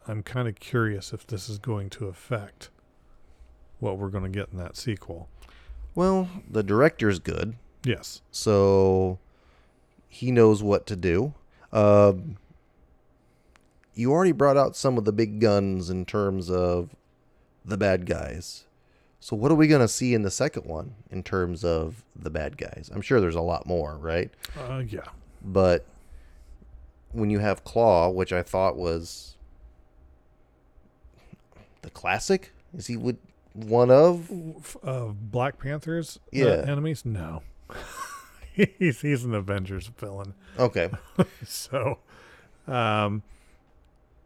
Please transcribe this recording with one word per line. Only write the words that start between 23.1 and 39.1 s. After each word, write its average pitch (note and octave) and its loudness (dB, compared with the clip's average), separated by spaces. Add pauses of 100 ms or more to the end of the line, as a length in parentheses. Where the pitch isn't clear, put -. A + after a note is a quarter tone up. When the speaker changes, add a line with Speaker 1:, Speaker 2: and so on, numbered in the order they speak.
Speaker 2:
there's E2+ 0
a E2 -2
lot E2+ -4
more, D#2 -4
right? E2 -4 (280)
Speaker 1:
Uh, C3 -8
yeah. - -12 (340)
Speaker 2:
But F#2 4 (1300)
when G#2+ -2
you G#2 2
have G2+ 0
Claw, F#2 4
which F#2 -2
I F2+ -2
thought F#2 0
was E2+ -6 (2500)
the F2 -18
classic, A2 -2 (240)
is - -12
he A#2+ -6
with A#2 -4 (380)
one A2+ 4
of? E3+ 8 (280)
Speaker 1:
F-, - -18
of A2 -8
Black B2 -2
Panther's, D3+ -6
uh, - -20 (120)
Speaker 2:
Yeah. A#2+ 2
Speaker 1:
enemies? C#3+ -4
No. E2 -8 (280)
<laughs> - -14 (960)
He's, E3+ 0
he's C#3+ 0